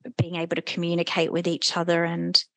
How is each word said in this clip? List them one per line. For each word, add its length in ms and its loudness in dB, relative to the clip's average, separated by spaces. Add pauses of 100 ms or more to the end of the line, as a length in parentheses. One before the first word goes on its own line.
(160)
being 200 0
able 180 -2
to 80 -2
communicate 720 0
with 160 0
each 280 0
other 280 2
and, 380 0 (140)